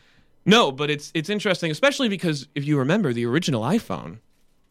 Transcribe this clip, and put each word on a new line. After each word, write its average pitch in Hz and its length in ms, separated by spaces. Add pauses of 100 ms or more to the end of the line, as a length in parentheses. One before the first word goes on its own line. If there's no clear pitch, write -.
(460)
no, 196 260
but 143 180
it's, 147 240
it's 160 160
interesting, 202 420
especially 269 360
because 160 480
if 147 100
you 147 140
remember, 151 320
the 120 140
original 123 380
iPhone 101 560 (520)